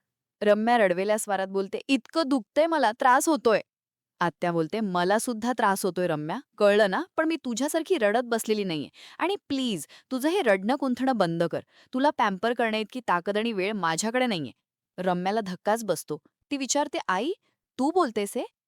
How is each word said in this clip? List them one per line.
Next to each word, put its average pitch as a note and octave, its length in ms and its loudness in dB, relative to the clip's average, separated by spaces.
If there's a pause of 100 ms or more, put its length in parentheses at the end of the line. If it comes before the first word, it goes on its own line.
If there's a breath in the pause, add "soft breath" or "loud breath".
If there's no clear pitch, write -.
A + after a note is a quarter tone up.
(420)
रम्या G#3+ 360 4
रडवेल्या G3 400 2
स्वरात F#3+ 300 -4
बोलते, G3 400 -4
"इतकं C#4 400 0
दुखतंय C#4+ 380 0
मला, C#4+ 260 2
त्रास C4+ 360 4
होतोय." A3+ 320 4 (600)
आत्या F3 320 -2
बोलते, E3 280 -2
"मला F#3 380 2
सुद्धा A#3 340 -4
त्रास G3+ 320 0
होतोय F3+ 220 -2
रम्या, D#3 320 -4 (200)
कळलं G#3 320 6
ना, A3 120 -2 (140)
पण D#4+ 120 2
मी E4 80 0
तुझ्यासारखी D4+ 640 -2
रडत A3 260 2
बसलेली A3 400 -2
नाहीये. D#3 240 -6 (300 loud breath)
आणि F#4 180 -2 (120)
प्लीज, B3 380 -4 (240 loud breath)
तुझं C4 180 -2
हे F#4 140 0
रडणं G#3 340 2
कुंथणं C4 400 -2
बंद E3+ 260 0
कर. E3 180 -4 (320 soft breath)
तुला C4+ 180 2
पॅम्पर A3+ 420 -2
करण्याइतकी A3+ 560 -4
ताकद F#3+ 280 0
आणि A3+ 160 -2
वेळ G3 200 -2
माझ्याकडे G#3 540 -2
नाहीये." D#3+ 260 -4 (460)
रम्याला F#3 420 -2
धक्काच G3+ 440 -2
बसतो. D#3 320 -4 (340)
ती C#4+ 60 -4
विचारते, C#4+ 420 -2 (100)
"आई, G#3+ 240 -2 (460)
तू C4+ 120 0
बोलतेस B3 460 0
हे?" C#4+ 80 -4 (240)